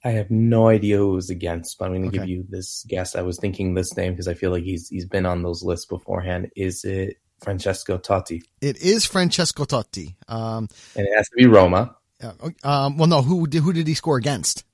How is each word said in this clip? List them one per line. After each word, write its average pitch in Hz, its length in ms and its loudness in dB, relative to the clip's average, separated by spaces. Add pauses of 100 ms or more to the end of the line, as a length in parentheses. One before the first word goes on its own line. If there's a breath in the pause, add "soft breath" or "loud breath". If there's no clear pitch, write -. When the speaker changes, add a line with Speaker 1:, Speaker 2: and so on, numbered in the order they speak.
Speaker 1:
I 123 80 -2
have 107 180 -2
no 113 380 6
idea 104 300 4
who 101 160 4
it - 20 0
was 92 160 -4
against, 85 480 -8
but 92 60 -4
I'm 92 80 -4
gonna 92 180 -4
give 95 120 -4
Speaker 2:
Okay. 95 80 -6
Speaker 1:
you 90 160 -6
this 92 400 -12
guess. 92 280 -6
I 90 80 -4
was 90 160 -6
thinking 95 340 -4
this 90 240 -4
name 92 180 -4
'cause 87 120 -8
I 85 80 -4
feel 92 160 -2
like 87 120 -2
he's, 90 260 -8
he's 90 160 -8
been 92 200 -2
on 87 160 -2
those 87 220 -6
lists 87 240 -4
beforehand. 90 680 -6
Is 95 300 -6
it 95 320 -6 (240)
Francesco 95 560 -4
Totti? 87 440 -4 (200)
Speaker 2:
It 139 160 -4
is 208 280 2
Francesco 170 600 0
Totti. 95 500 -6 (120)
Um, 113 400 -6 (280 loud breath)
Speaker 1:
And 101 120 -2
it 101 80 0
has 107 140 4
to - 60 -14
be 127 120 8
Roma. 98 480 8 (260)
Speaker 2:
Yeah, 117 120 -12 (300)
um, 139 340 0
well, 160 100 6
no, 160 160 6
who 165 240 0
did, 151 160 0
who 180 100 2
did 160 140 0
he 156 80 0
score 147 220 0
against? 123 460 -4 (100)